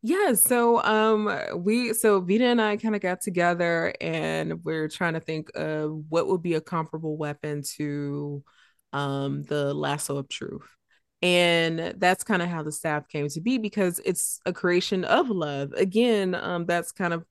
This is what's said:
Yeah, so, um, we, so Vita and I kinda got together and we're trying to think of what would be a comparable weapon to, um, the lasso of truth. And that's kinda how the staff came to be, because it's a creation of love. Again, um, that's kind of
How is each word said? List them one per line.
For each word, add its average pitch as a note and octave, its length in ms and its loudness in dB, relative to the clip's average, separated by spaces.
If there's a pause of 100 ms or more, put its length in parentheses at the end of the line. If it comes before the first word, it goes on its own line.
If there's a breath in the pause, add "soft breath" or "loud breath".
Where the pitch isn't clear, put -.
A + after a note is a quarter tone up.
Yeah, F4 280 2
so, A#3 500 4
um, G#3+ 800 2
we, A3+ 300 2
so G#3+ 260 4
Vita G3 260 2
and A#3+ 160 4
I G#3 140 2
kinda G#3+ 240 -2
got F3+ 220 -2
together F3 800 2
and D#3+ 640 -2
we're D#3 240 -2
trying E3 240 -2
to E3 80 -4
think D#3 340 -8
of D#3 540 -4
what D#3+ 180 2
would F3+ 140 0
be E3 140 0
a D#3 60 0
comparable D#3+ 560 -6
weapon D3 440 -6 (160)
to, C#3+ 680 -4 (480 soft breath)
um, C#3 520 -2
the C#3+ 300 -2
lasso C#3+ 440 -4
of C#3 100 -8
truth. - 400 -10 (540)
And E3+ 760 4
that's F#3 260 2
kinda F3+ 220 0
how E3 160 -4
the D3+ 100 -6
staff D3+ 340 -4
came D3 220 -4
to D#3 100 -6
be, A#3+ 180 0
because G3+ 460 0
it's - 420 -2
a F3+ 60 -2
creation F3+ 540 2
of C4+ 240 2
love. C#3+ 480 -2
Again, G3+ 580 2
um, E3+ 300 -4
that's F3 260 -2
kind F3 220 -2
of E3+ 180 -4